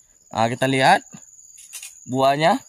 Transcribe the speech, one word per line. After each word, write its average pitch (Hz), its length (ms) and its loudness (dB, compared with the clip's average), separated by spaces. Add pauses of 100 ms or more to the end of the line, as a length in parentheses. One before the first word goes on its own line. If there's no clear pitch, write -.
(300)
Nah, 113 200 -2
kita 127 200 -4
lihat 135 320 2 (1040)
buahnya. 143 640 0